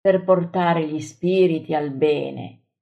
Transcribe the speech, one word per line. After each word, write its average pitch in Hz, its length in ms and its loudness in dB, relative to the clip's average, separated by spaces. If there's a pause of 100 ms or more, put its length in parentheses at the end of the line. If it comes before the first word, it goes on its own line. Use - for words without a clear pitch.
per 190 240 2
portare 170 640 0
gli 151 100 -6
spiriti 175 800 0
al 147 140 -4
bene 139 800 -4 (120)